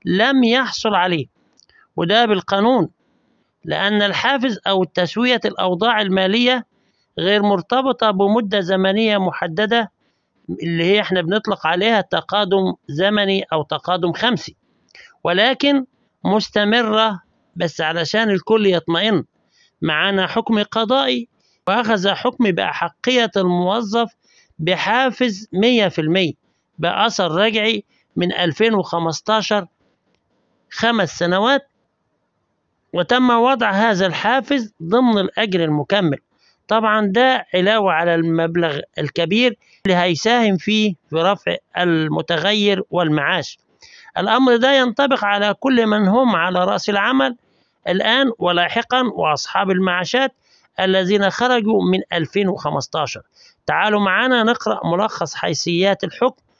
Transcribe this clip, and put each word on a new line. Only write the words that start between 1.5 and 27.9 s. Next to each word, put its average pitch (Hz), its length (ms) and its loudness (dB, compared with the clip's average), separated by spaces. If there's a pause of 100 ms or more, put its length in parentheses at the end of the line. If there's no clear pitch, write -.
وده 202 300 2
بالقانون، 208 640 2 (760)
لأن 190 360 0
الحافز 226 680 0
أو 190 160 0
تسوية 226 640 -2
الأوضاع 202 560 -2
المالية 208 640 0 (540)
غير 202 220 2
مرتبطة 220 680 0
بمدة 202 480 0
زمنية 196 580 0
محددة، 196 760 -2 (720)
اللي 165 200 -2
هي 202 180 4
احنا 185 200 0
بنطلق 190 460 -2
عليها 196 340 2
تقادم 185 720 0 (140)
زمني 196 560 0 (100)
أو 156 100 0
تقادم 170 500 -4
خمسي، - 420 -4 (680)
ولكن 254 600 0 (380)
مستمرة. 214 960 0 (340)
بس 170 260 -4
علشان 170 480 -2
الكل 208 360 0
يطمئن، 175 580 0 (580)
معانا 175 460 0
حكم 220 360 0
قضائي 247 640 -2 (400)
وأخذ 208 420 0
حكم 226 420 0
بأحقية 196 840 -2
الموظف 196 760 0 (440)
بحافز 208 920 -2
مية 214 340 4
في 160 140 -4
المية 165 320 0 (460)
بأثر 180 520 0
رجعي 214 520 0 (320)